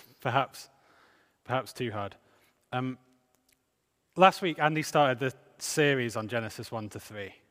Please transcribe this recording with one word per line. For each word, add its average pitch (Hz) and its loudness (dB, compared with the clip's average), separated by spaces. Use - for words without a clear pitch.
perhaps, 127 -2
perhaps 123 -4
too 120 -6
hard. 101 -8
Um, 127 -4
last 185 6
week, 165 -2
Andy 156 2
started 139 4
the 131 -2
series 139 0
on 107 -6
Genesis 113 -6
one 110 -6
to 107 -12
three. 101 -12